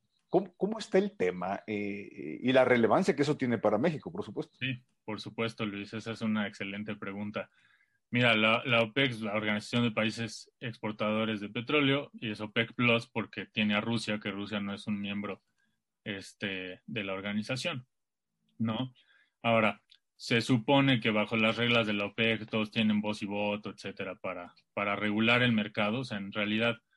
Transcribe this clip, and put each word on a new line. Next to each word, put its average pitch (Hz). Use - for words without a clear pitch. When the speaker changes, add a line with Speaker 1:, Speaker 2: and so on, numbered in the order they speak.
Speaker 1:
¿cómo, 196
cómo 214
está 202
el 202
tema, 90
eh, 101
y 127
la 127
relevancia 123
que 143
eso 143
tiene 120
para 104
México, 147
por 131
supuesto? -
Speaker 2:
Sí, 131
por 107
supuesto, 110
Luis, 101
esa 110
es 104
una 107
excelente 101
pregunta. 101
Mira, 120
la, 110
la 117
opec 131
es 113
la 104
Organización 107
de 120
Países 110
Exportadores 110
de 101
Petróleo 139
y 117
es 104
opec 110
plus 117
porque -
tiene 104
a 104
Rusia, 107
que 104
Rusia 101
no 101
es 98
un 104
miembro, 101
este, 95
de 107
la 95
organización, 107
¿no? 113
Ahora, 113
se 120
supone 135
que 113
bajo 107
las 110
reglas 117
de 107
la 104
opec 110
todos 107
tienen 107
voz 104
y 107
voto, 104
etcétera, 95
para, 90
para 101
regular 110
el 123
mercado. 107
O 135
sea, 110
en 98
realidad, 107